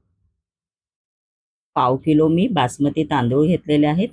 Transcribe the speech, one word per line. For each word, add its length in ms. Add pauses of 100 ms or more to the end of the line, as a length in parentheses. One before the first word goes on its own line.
(1800)
पाव 220
किलो 300
मी 200
बासमती 560
तांदूळ 440
घेतलेले 400
आहेत. 260